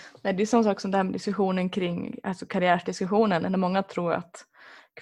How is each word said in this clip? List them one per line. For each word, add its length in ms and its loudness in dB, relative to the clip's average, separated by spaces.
Nej, 120 0
det 100 2
är 20 0
samma 180 4
sak 160 2
som 120 -4
det 60 2
här 60 2
med 100 -2
diskussionen 560 0
kring, 540 -4
alltså 220 -6
karriärsdiskussionen, 960 2
när 160 0
många 260 2
tror 300 -2
att 320 -8